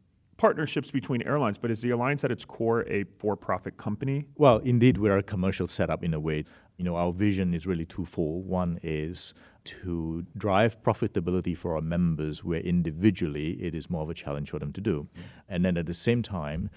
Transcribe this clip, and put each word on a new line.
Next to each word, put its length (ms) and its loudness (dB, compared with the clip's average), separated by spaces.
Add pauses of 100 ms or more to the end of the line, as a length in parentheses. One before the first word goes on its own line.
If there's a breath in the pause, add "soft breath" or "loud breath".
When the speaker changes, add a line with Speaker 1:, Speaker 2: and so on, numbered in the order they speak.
(380)
Speaker 1:
partnerships 520 0
between 340 -2
airlines, 340 0
but 120 -2
is 120 -2
the 80 0
Alliance 340 0
at 80 2
its 140 -8
core 420 0
a 160 0 (140)
for-profit 580 -2
company? 480 -4 (140)
Speaker 2:
Well, 200 8
indeed, 380 6
we're 220 4
a 40 2
commercial 440 0
setup 360 0
in 120 0
a 60 0
way. 260 -2 (320 loud breath)
You 80 -4
know, 100 -2
our 160 2
vision 400 2
is 140 -2
really 180 -2
twofold. 640 -4
One 360 -2
is 520 -6 (300 loud breath)
to 640 -6 (100)
drive 460 2
profitability 760 0
for 200 -4
our 40 0
members, 640 0
where 160 -2
individually 920 0 (100)
it 140 -4
is 120 -8
more 140 -4
of 80 -6
a 40 -6
challenge 360 -8
for 80 -6
them 140 -6
to 80 -10
do. 260 -2 (420 loud breath)
And 160 0
then 120 2
at 100 -2
the 80 -6
same 260 0
time, 560 -6